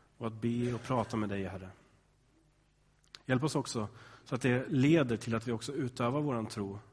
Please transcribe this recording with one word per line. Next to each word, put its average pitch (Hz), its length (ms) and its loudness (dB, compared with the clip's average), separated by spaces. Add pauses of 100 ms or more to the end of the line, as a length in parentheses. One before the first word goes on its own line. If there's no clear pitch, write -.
(180)
och 120 80 -6
att 113 60 -4
be 120 420 -2
och 113 80 -8
prata 120 340 0
med 107 120 0
dig, 98 160 -4
Herre. 92 260 -10 (1600)
Hjälp 127 160 4
oss 151 140 -2
också 117 320 -2 (360)
så - 100 -6
att 123 80 -4
det 127 260 4
leder 139 480 6
till 113 180 -2
att 113 140 -2
vi 120 40 0
också 113 200 -4
utövar 131 480 -2
våran 123 260 -2
tro 101 320 -6 (140)